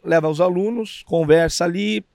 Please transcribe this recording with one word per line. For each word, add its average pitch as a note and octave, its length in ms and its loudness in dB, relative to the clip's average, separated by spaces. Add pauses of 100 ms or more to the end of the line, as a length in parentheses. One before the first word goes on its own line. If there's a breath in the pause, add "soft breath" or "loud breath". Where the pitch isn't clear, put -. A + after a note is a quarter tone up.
leva E3 260 0
os D3+ 100 -4
alunos, G3+ 640 -2
conversa E3 640 2
ali G3+ 380 -4 (120)